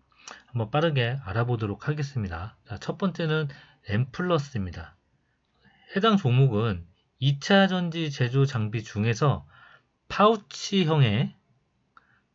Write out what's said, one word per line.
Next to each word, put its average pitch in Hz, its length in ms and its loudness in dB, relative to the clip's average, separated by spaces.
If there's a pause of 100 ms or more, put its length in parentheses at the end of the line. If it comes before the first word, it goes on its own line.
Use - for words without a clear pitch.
(480)
한번 110 240 -4
빠르게 139 500 0
알아보도록 110 680 -2
하겠습니다. 113 800 -6
자, 98 140 -12
첫 - 180 -8
번째는 156 520 -2 (380)
엠플러스입니다. 110 1080 -4 (1000)
해당 208 220 4
종목은 117 720 2 (320)
이 139 200 0
차 196 280 4
전지 170 420 -2
제조 135 380 2
장비 110 360 -4
중에서 110 640 0 (600)
파우치형의 170 1300 2 (1000)